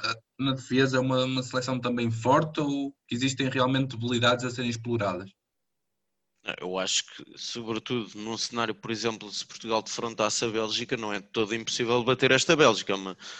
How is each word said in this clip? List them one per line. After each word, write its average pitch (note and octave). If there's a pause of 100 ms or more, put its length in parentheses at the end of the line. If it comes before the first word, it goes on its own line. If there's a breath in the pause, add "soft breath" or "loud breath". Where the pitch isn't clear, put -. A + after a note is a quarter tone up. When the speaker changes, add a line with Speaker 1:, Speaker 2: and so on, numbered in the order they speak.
(400)
Speaker 1:
na C3+
defesa C3
é -
uma, C3
uma C3
seleção B2+
também A#2+
forte D3+
ou C#3 (160)
que A#2+
existem C3
realmente C3
debilidades A#2+
a B2
serem A#2+
exploradas? G#2+ (1300)
Speaker 2:
Eu F#2
acho -
que, - (120)
sobretudo, A2+
num A2
cenário, A2+
por A2+
exemplo, G#2+
se -
Portugal A2+
defrontasse A2
a A#2
Bélgica, A2
não A2
é G2+
de G2
todo A2+
impossível A#2
bater B2+
esta C3
Bélgica. A2+
É -
uma, F#2+ (220 loud breath)